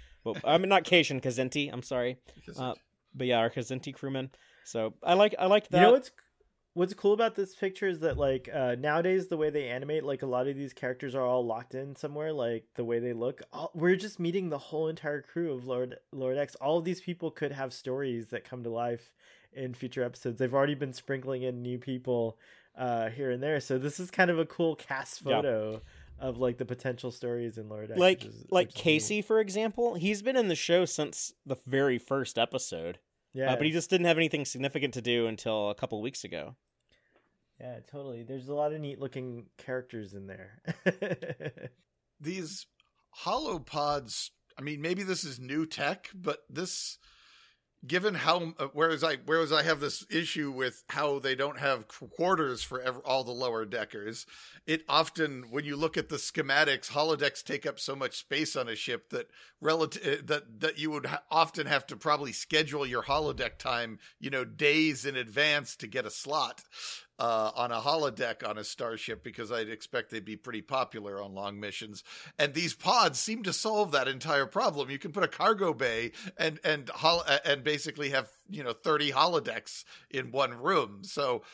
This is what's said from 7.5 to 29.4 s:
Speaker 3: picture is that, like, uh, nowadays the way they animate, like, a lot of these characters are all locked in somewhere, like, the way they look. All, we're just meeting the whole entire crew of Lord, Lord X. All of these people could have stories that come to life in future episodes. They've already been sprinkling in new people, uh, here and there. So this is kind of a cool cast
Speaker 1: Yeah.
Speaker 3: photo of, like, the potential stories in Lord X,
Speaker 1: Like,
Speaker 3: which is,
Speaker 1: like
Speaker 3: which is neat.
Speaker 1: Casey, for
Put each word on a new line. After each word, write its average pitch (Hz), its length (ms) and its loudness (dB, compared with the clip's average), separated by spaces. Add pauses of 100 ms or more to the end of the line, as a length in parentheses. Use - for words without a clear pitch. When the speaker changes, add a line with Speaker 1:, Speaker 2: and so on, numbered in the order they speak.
Speaker 3:
picture 196 320 -2
is 165 120 -2
that, 151 160 2
like, 135 340 0
uh, 123 280 0
nowadays 170 480 2
the 175 100 -2
way 151 140 2
they 143 180 -2
animate, 139 360 -2
like, 139 180 -2
a 135 40 -4
lot 127 200 2
of 139 100 -2
these 139 160 -8
characters 127 440 -6
are 127 100 2
all 123 180 4
locked 117 300 -4
in 139 220 -8
somewhere, 151 360 -6
like, 117 320 -2 (120)
the 123 80 -2
way 117 160 0
they 120 120 -2
look. 117 300 -4 (100)
All, 160 220 -6
we're 180 220 6
just 202 240 -8
meeting 175 280 0
the 147 100 -2
whole 160 300 -2
entire 151 320 -4
crew 170 320 -4
of 123 140 -6
Lord, 127 300 -2 (160)
Lord 131 260 0
X. 143 160 -2
All 151 240 2
of 165 60 0
these 175 160 -2
people 165 320 -6
could 143 200 -2
have 135 220 -6
stories 127 540 -4
that 117 160 -6
come 123 180 -10
to 117 80 -6
life 120 420 -2 (400)
in 127 220 -8
future 123 300 -4
episodes. 120 340 -4
They've 131 160 2
already 139 220 4
been 135 180 -4
sprinkling 131 480 -4
in 123 180 -4
new 123 180 -4
people, 123 600 -2 (400)
uh, 117 320 0
here 127 220 -2
and 127 100 -2
there. 147 180 0
So 131 160 0
this 139 240 -2
is 180 100 -8
kind 180 200 6
of 165 80 2
a 160 80 2
cool 160 300 0
cast - 500 -8
Speaker 1:
Yeah. 135 160 4
Speaker 3:
photo 110 400 0 (360)
of, 127 200 -4
like, 123 180 2
the 123 80 -4
potential 123 460 -6
stories 120 480 -4
in 107 100 -12
Lord 107 220 -10
X, 113 100 -2
Speaker 1:
Like, 185 220 6
Speaker 3:
which 107 60 -12
is, 110 220 -16
Speaker 1:
like 185 180 4
Speaker 3:
which - 80 -18
is - 20 -
neat. - 40 -8
Speaker 1:
Casey, 165 400 4
for 220 180 4